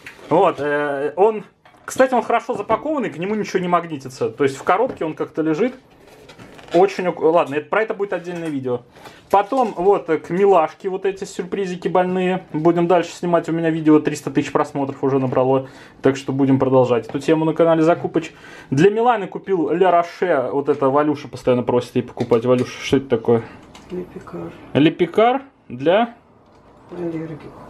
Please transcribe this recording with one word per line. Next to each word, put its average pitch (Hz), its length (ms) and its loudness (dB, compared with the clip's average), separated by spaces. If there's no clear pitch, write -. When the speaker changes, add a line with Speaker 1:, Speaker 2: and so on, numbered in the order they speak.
Speaker 1:
Вот, 160 300 2
э, 147 560 -4
он... 208 280 2
Кстати, 262 300 0
он 240 80 0
хорошо 233 320 -2
запакованный, 220 560 -4
к 151 80 -12
нему 202 160 -4
ничего 202 240 -4
не 180 80 -4
магнитится. 156 600 -4
То 143 140 -4
есть 135 140 0
в - 60 -14
коробке 185 420 0
он 156 80 -6
как-то 156 300 -6
лежит. 160 320 -2
Очень 185 340 2
ук-, 165 120 -4
ладно, 151 360 2
это, 151 120 -6
про 202 140 0
это 220 120 -4
будет 196 200 -6
отдельное 170 340 -8
видео. 127 360 -4
Потом 208 460 2
вот, 180 340 2
э, 156 80 2
к - 120 -14
милашке 185 580 2
вот 185 180 -4
эти 190 200 -4
сюрпризики 180 640 -6
больные. 180 640 0
Будем 170 340 2
дальше 170 240 2
снимать, 170 380 -2
у - 20 -4
меня 165 180 0
видео 156 300 4
триста 147 320 -4
тысяч - 220 -2
просмотров 143 500 -4
уже 135 160 2
набрало. 131 480 0
Так 135 140 2
что - 160 -8
будем 135 280 2
продолжать 127 500 2
эту 147 100 -6
тему 160 240 0
на 160 100 0
канале 165 280 2
Закупыч. 165 500 0
Для 156 200 4
Миланы 220 380 0
купил 185 440 -2
Ля 180 200 4
Роше, 170 580 0
вот 139 200 -2
это 139 200 2
Валюша 147 380 0
постоянно 123 360 0
просит 123 320 -2
ей 123 80 0
покупать. 117 420 -2
Валюша, 123 360 0
что - 160 0
это 135 120 -4
такое? 113 340 0
Speaker 2:
Лепикар. 175 600 -12
Speaker 1:
Лепикар 180 680 2
для? 170 480 0
Speaker 2:
Для 175 160 -10
аллергиков. 160 460 -10